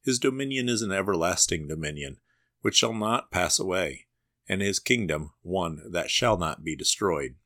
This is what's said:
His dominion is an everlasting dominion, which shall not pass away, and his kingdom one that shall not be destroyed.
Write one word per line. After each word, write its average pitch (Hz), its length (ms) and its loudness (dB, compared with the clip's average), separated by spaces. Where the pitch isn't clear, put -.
His 127 180 0
dominion 135 520 0
is 113 100 0
an 104 120 -2
everlasting 87 760 2
dominion, 73 520 -6
which 110 140 2
shall 113 180 4
not 110 360 0
pass 87 280 2
away, 90 480 -2
and 98 140 0
his 98 180 0
kingdom 80 640 -2
one 85 400 -4
that 85 180 -2
shall 110 280 4
not 80 260 -2
be 80 100 -4
destroyed. 71 720 0